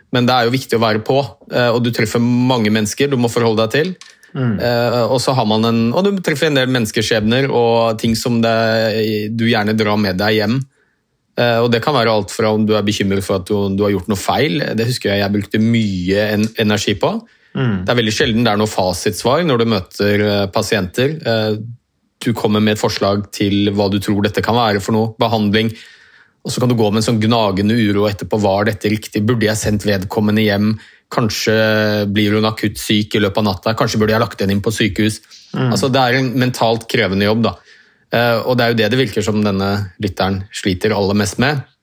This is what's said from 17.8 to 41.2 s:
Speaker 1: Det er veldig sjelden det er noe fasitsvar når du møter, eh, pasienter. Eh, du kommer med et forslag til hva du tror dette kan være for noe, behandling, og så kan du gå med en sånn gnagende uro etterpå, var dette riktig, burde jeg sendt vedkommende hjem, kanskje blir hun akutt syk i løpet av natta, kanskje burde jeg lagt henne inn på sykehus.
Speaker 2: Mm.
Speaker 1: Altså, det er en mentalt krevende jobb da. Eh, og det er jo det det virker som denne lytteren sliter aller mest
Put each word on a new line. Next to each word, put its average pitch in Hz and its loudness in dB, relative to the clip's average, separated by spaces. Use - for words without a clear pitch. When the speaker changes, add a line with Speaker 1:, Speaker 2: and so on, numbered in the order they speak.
Speaker 1:
Det 101 -2
er 123 0
veldig 107 0
sjelden 123 0
det 110 2
er 104 0
noe 107 2
fasitsvar 107 0
når 131 2
du 117 2
møter, 104 0
eh, 101 0
pasienter. 107 -2
Eh, 110 0
du 120 -2
kommer 107 0
med 107 4
et - -6
forslag 101 0
til 101 0
hva 101 0
du 101 -2
tror 104 -2
dette 104 -2
kan 107 0
være 107 0
for 113 -4
noe, 113 0
behandling, 110 0
og - -8
så - -8
kan 123 2
du 123 2
gå 110 2
med 110 0
en 107 -4
sånn 107 0
gnagende 107 2
uro 104 2
etterpå, 107 -4
var 101 2
dette 104 -2
riktig, 107 -4
burde 110 0
jeg 107 0
sendt 104 -2
vedkommende 104 0
hjem, 104 0
kanskje 107 0
blir 104 2
hun 107 2
akutt 110 -2
syk 107 0
i 110 2
løpet 101 0
av 107 2
natta, 104 -2
kanskje 113 -2
burde 107 2
jeg 110 2
lagt - -4
henne 98 0
inn 101 0
på 110 -2
sykehus. 107 -2
Speaker 2:
Mm. 131 0
Speaker 1:
Altså, - 0
det 135 2
er 127 2
en 131 0
mentalt 120 0
krevende 101 0
jobb 110 2
da. 92 0
Eh, 117 2
og 127 0
det 120 4
er 117 2
jo 113 0
det 104 2
det 127 0
virker 113 0
som 107 0
denne 98 0
lytteren 95 -2
sliter 104 -2
aller 101 0
mest 104 -2